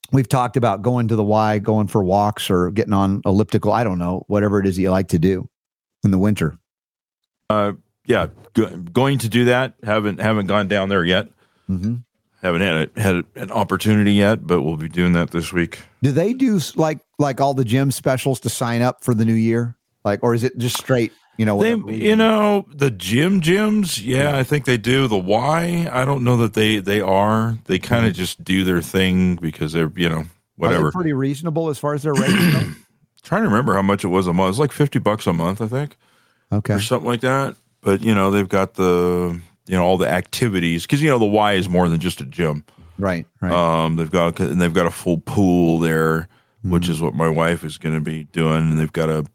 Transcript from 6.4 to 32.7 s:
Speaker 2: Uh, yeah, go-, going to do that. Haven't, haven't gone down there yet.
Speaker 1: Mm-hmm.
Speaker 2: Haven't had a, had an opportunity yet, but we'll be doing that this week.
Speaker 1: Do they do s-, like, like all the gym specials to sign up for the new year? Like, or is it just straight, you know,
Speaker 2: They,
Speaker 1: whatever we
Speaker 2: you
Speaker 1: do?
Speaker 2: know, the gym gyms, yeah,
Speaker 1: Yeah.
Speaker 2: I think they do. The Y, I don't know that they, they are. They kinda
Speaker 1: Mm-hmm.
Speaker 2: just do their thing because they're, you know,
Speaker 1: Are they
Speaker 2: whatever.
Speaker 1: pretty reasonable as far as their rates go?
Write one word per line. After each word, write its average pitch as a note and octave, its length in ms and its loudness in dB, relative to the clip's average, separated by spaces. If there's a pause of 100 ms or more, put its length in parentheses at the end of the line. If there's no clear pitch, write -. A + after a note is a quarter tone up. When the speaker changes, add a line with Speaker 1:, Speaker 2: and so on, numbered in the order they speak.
Speaker 2:
Uh, G#2 220 0 (340)
yeah, G2 220 2 (260)
go-, F#2 220 0
going B2 420 0
to A#2 100 -4
do A#2+ 180 2
that. B2 360 2
Haven't, G#2 380 -2
haven't G#2+ 260 0
gone G2+ 220 0
down F#2+ 200 0
there G2 160 2
yet. F#2 240 2 (420)
Speaker 1:
Mm-hmm. F#2+ 260 -2 (460)
Speaker 2:
Haven't F2 180 0
had E2+ 360 0
a, - 40 -4
had F#2 240 0 (120)
an G2 160 -10
opportunity G#2 600 2
yet, G2+ 320 2
but F2 160 2
we'll D#2+ 140 -2
be D#2+ 120 -8
doing F2 240 0
that E2+ 180 0
this E2 220 -6
week. E2+ 260 -2 (240)
Speaker 1:
Do C3+ 80 2
they E3 220 0
do B3+ 240 0
s-, - 200 -4
like, D#3 220 0 (220)
like C#3 200 -2
all C#3 140 2
the C3 100 0
gym C3 280 2
specials - 480 -2
to - 80 -6
sign A#2 340 -2
up B2+ 220 -2
for B2 100 0
the A2 100 2
new A2+ 100 2
year? A2+ 420 0 (280)
Like, G2+ 200 -2
or A#2+ 100 2
is A2+ 80 -2
it B2+ 160 -4
just A#2+ 180 -2
straight, A#2+ 360 -2 (260)
you A2 80 0
know, G#2 160 2
Speaker 2:
They, A3+ 140 2
Speaker 1:
whatever G3 100 -6
we G#3 80 -8
Speaker 2:
you A3 60 -6 (100)
Speaker 1:
do? A3 60 4
Speaker 2:
know, G#3+ 580 2
the C#3 160 0
gym A#2+ 500 0
gyms, G3 640 0
yeah, C3+ 280 0
Speaker 1:
Yeah. C#3 60 0
Speaker 2:
I C3 40 0
think C#3 220 -2
they B2 120 2
do. B2 300 2
The G#2+ 100 0
Y, D#3 760 0
I B2+ 120 0
don't C#3 200 0
know B2 140 4
that A2+ 160 0
they, G#2+ 260 2
they G2+ 200 0
are. G#2+ 680 2
They - 120 0
kinda A#2 300 0
Speaker 1:
Mm-hmm. F#2+ 60 0
Speaker 2:
just E2+ 280 -6
do F#2+ 220 0
their F2+ 180 2
thing F#2 540 2
because D#2 360 -6
they're, D#2+ 220 0
you E2+ 140 0
know, D#2+ 80 -2
Speaker 1:
Are D#2+ 80 -4
they E2 60 -14 (260)
Speaker 2:
whatever. B2 340 0
Speaker 1:
pretty E3+ 220 -4
reasonable C#3+ 560 -4
as D3 100 -6
far D3 160 -4
as C#3+ 80 -6
their D3+ 120 -2
rates F#3 200 2 (180)
go? - 200 -2 (240)